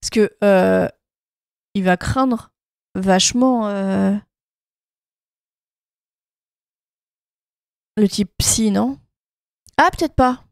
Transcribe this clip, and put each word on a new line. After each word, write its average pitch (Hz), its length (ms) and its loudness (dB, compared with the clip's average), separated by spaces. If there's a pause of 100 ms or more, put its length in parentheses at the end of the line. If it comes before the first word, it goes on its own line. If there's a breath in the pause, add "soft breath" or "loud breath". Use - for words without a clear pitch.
Parce - 100 -8
que, 214 320 0
euh, 190 460 2 (840)
il 190 120 -4
va 185 100 2
craindre 254 560 -4 (440)
vachement, 214 720 0
euh, 196 500 -2 (3750)
le 208 140 2
type - 280 -6
psy, - 340 0
non ? 226 280 -2 (760)
Ah, 320 120 4
peut-être 339 260 -6
pas. 254 360 0